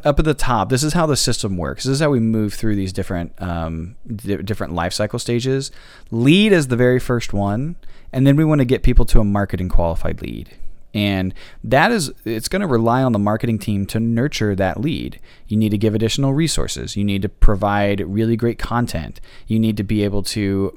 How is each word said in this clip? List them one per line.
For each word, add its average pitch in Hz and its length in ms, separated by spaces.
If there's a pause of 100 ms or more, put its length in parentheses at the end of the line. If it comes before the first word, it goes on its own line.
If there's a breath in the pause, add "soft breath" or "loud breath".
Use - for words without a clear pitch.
up 147 160
at 156 60
the 156 80
top, 110 340
this 127 160
is 156 80
how 175 140
the 147 100
system 110 400
works. 80 300
This 135 80
is 135 80
how 151 80
we 135 100
move 110 340
through 107 220
these 95 160
different, 90 400 (100)
um, 85 540 (180)
di-, 101 220
different 92 380
life 85 180
cycle 107 280
stages. 131 520 (400 loud breath)
Lead 160 400
is 160 160
the 123 80
very 123 240
first 120 320
one, 107 460 (340 soft breath)
and 135 160
then 139 80
we 156 80
wanna 151 220
get 120 180
people 120 220
to - 160
a - 20
marketing 101 460
qualified 85 520
lead. 58 280 (460)
And 98 380 (280 loud breath)
that 139 300
is, 185 200 (120)
it's 113 240
gonna 196 200
rely 120 360
on 127 80
the 107 80
marketing 107 400
team 101 280
to 113 120
nurture 117 560
that 92 240
lead. 101 400 (260 soft breath)
You 107 120
need 107 140
to 107 60
give 104 160
additional 123 400
resources. 139 640
You 101 80
need 98 180
to 101 80
provide 101 680
really 110 380
great 117 200
content. - 600 (260 loud breath)
You 113 140
need 110 160
to 107 80
be 104 200
able 101 200
to 98 540